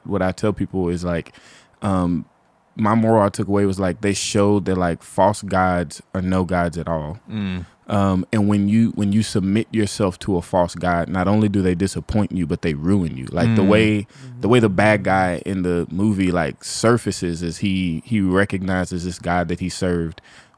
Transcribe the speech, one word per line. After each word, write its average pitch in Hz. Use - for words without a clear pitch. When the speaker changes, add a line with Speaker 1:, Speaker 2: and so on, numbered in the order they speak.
Speaker 1:
what 98
I 92
tell 107
people 92
is, 87
like, 85
um, 90
my 107
moral 113
I 98
took 95
away 101
was, 95
like, 95
they 101
showed 101
that, 92
like, 87
false 98
gods 92
are 95
no 92
gods 87
at 78
all. 82
Speaker 2:
Mm. 95
Speaker 1:
Um, 98
and 104
when 101
you, 113
when 101
you 107
submit 101
yourself 104
to 95
a 82
false 87
god, 85
not 92
only 107
do 98
they 92
disappoint 95
you, 87
but 82
they 82
ruin 80
you. 64
Like, 87
the 104
Speaker 2:
Mm. 98
Speaker 1:
way, 107
the 101
way 123
the 113
bad 101
guy 92
in 95
the 87
movie, 95
like, 82
surfaces 95
is 82
he, 92
he 110
recognizes 92
this 90
god 87
that 87
he 92
served 85